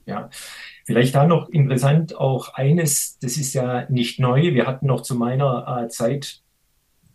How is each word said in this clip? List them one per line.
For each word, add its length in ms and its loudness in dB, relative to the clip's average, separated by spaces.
Ja. 240 -10
Vielleicht 300 2
da 120 6
noch 220 2
interessant 680 2
auch 380 -2
eines, 640 0
das 160 -6
ist 180 -4
ja 340 -2
nicht 300 -2
neu. 360 4
Wir 120 2
hatten 200 -4
noch 160 0
zu 120 -6
meiner, 680 -2
äh, 40 -8
Zeit 520 -4